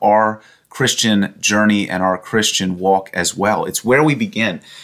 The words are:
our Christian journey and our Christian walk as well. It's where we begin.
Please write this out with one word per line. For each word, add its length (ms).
our 400
Christian 720
journey 500
and 140
our 140
Christian 600
walk 360
as 240
well. 260
It's 220
where 180
we 120
begin. 440